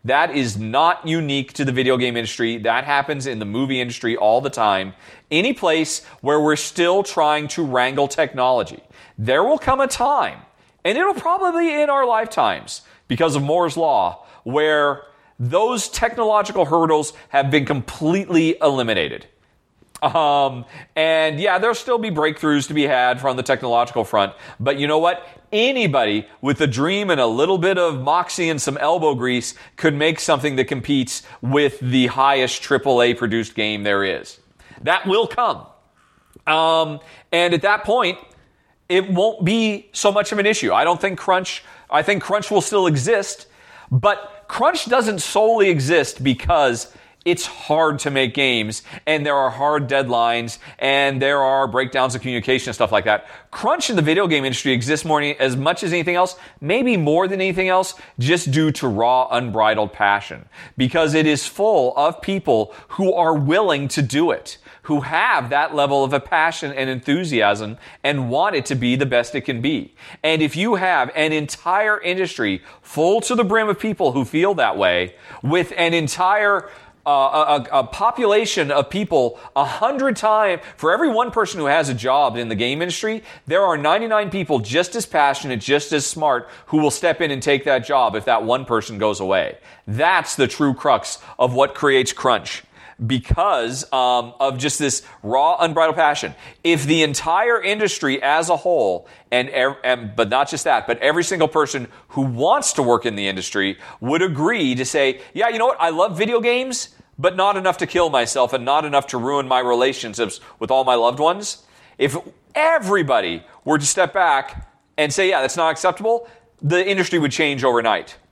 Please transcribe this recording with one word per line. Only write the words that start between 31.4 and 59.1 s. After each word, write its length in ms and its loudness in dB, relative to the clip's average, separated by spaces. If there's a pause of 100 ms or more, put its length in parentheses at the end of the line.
with 380 0
the 280 2
highest 540 2
triple 400 2
A 120 4
produced 420 -4
game 280 -4
there 200 2
is. 360 -6 (420)
That 260 0
will 200 2
come. 400 -4 (800)
Um, 520 2 (320)
and 220 2
at 80 0
that 240 0
point, 320 0 (720)
it 200 2
won't 360 0
be 480 0
so 180 2
much 220 -2
of 60 -2
an 60 0
issue. 280 2
I 100 4
don't 160 2
think 180 -4
crunch, 460 -2 (260)
I 120 2
think 200 0
crunch 300 -4
will 100 2
still 260 0
exist, 600 0 (420)
but 600 0
crunch 380 0
doesn't 320 0
solely 500 2
exist 520 0
because 720 0 (320)
it's 200 0
hard 540 0
to 120 -2
make 220 0
games, 500 0 (240)
and 180 0
there 120 2
are 120 2
hard 380 0
deadlines, 680 0 (200)
and 440 0
there 180 2
are 300 2
breakdowns 460 0
of 60 -6
communication 460 -2
and 80 -8
stuff 160 0
like 140 2
that. 200 2 (240)
Crunch 400 -2
in 60 -2
the 60 4
video 260 2
game 160 0
industry 300 -2
exists 320 -2
more 160 0
than, 180 -4
as 160 0
much 280 -2
as 100 -4
anything 220 -2
else, 200 0 (240)
maybe 380 0
more 320 2
than 100 -4
anything 300 -2
else, 260 0 (240)
just 320 0
due 220 2
to 160 -2
raw, 420 2